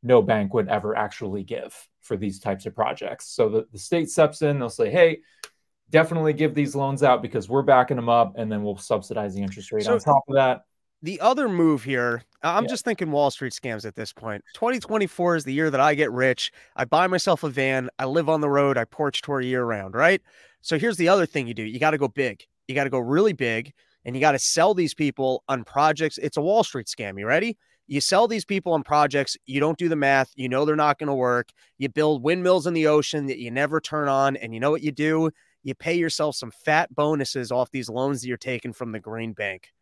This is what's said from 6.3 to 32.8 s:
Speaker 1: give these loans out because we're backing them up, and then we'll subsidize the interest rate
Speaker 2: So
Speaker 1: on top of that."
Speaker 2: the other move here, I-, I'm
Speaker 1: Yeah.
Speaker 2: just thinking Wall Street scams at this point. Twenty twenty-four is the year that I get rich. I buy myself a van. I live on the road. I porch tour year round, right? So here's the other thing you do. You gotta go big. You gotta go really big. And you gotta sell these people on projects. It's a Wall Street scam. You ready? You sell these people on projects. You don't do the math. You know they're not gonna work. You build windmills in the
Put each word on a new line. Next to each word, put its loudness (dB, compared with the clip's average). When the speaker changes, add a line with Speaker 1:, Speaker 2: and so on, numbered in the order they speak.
Speaker 1:
give 0
these -2
loans -2
out 6
because -6
we're 0
backing 6
them -2
up, 4
and -4
then -4
we'll -4
subsidize -4
the -6
interest -8
rate -2
Speaker 2:
So 2
Speaker 1:
on 0
top 4
of 0
that." 2
Speaker 2:
the -8
other 2
move 2
here, -2
I-, 0
I'm 2
Speaker 1:
Yeah. -4
Speaker 2:
just -6
thinking -4
Wall 2
Street -8
scams -8
at -12
this -10
point. -12
Twenty -4
twenty-four -2
is -2
the -6
year 0
that 0
I 4
get 0
rich. 0
I -2
buy 2
myself 0
a -2
van. -2
I -4
live 0
on 2
the 0
road. 4
I 0
porch -4
tour -4
year -2
round, -6
right? 4
So -4
here's 0
the 4
other 6
thing -4
you -8
do. -6
You -8
gotta 2
go 0
big. -4
You -4
gotta 0
go -2
really 2
big. -4
And -8
you -2
gotta 4
sell 2
these 0
people -2
on -2
projects. 0
It's -4
a -2
Wall 2
Street -8
scam. -10
You -6
ready? 0
You -2
sell 4
these -4
people -2
on 0
projects. 0
You -4
don't 2
do -2
the 0
math. 2
You -6
know 0
they're 0
not 2
gonna -4
work. 0
You -4
build 0
windmills 2
in -2
the 2